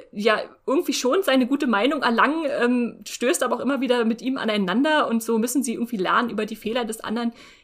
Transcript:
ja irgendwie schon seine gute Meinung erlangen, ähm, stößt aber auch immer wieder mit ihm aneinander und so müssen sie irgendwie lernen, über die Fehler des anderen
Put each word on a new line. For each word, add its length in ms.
ja 300
irgendwie 300
schon 280
seine 240
gute 200
Meinung 360
erlangen, 440
ähm, 460
stößt 360
aber 140
auch 40
immer 200
wieder 240
mit 180
ihm 160
aneinander 720
und 140
so 160
müssen 240
sie 120
irgendwie 220
lernen, 340
über 160
die 100
Fehler 280
des 160
anderen 320